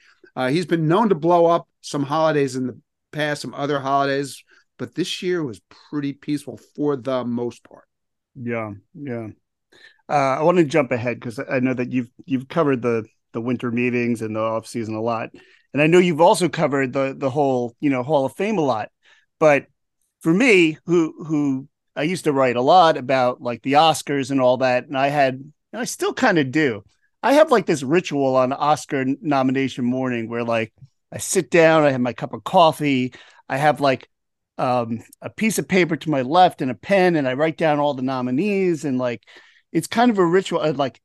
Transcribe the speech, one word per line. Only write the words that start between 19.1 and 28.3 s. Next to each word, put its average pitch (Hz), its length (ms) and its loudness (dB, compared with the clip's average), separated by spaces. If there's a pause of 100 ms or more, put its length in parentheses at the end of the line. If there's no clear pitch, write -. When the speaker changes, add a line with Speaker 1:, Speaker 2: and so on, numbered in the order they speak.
Speaker 2:
But 147 280 4 (540)
for 165 120 2
me, 185 520 4
who, 170 400 0
who 147 420 -2 (280)
I 139 80 -4
used 175 200 -4
to 156 100 0
write 131 220 2
a 120 60 -2
lot 160 360 6
about, 127 440 0
like, 120 220 -8
the 131 100 0
Oscars 143 580 2
and 139 80 0
all 127 180 4
that, 127 300 0
and 143 100 -6
I 135 120 2
had, 139 260 2
and 151 460 -14
I - 20 -4
still 359 300 -6
kinda 190 320 2
do, 131 380 -2 (380)
I 240 120 2
have, 311 180 6
like, 220 140 2
this 151 180 -2
ritual 139 540 0